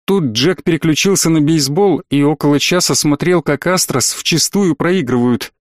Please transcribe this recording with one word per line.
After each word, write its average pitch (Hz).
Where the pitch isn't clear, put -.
Тут 175
Джек 147
переключился 165
на 160
бейсбол 151
и 143
около 147
часа 175
смотрел, 156
как 147
Астрос 175
вчистую -
проигрывают. 123